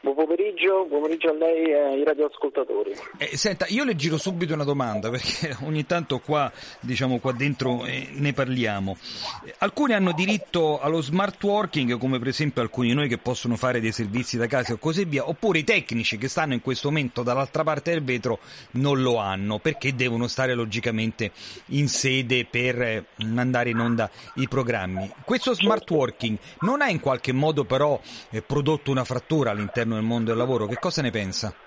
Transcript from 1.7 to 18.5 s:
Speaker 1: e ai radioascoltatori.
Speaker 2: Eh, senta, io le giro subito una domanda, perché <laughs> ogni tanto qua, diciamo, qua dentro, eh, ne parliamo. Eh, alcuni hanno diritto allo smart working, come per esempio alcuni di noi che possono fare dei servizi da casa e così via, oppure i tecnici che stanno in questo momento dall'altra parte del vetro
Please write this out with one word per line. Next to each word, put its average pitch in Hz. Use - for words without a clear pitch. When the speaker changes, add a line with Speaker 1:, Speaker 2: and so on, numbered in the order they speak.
Speaker 1:
e 147
ai 143
radioascoltatori. 139
Speaker 2:
Eh, 143
senta, 190
io 214
le 240
giro 156
subito 170
una 151
domanda, 120
perché 127
<laughs> -
ogni 156
tanto 156
qua, 147
diciamo, 127
qua 131
dentro, 127
eh, 131
ne 143
parliamo. 110
Eh, -
alcuni 247
hanno 190
diritto 165
allo 151
smart 185
working, 175
come 127
per 123
esempio 135
alcuni 117
di 120
noi 147
che 117
possono 120
fare 123
dei 110
servizi 117
da 117
casa 120
e 107
così 160
via, 143
oppure 170
i 151
tecnici 117
che 113
stanno 151
in 117
questo 131
momento 139
dall'altra 135
parte 156
del 160
vetro 123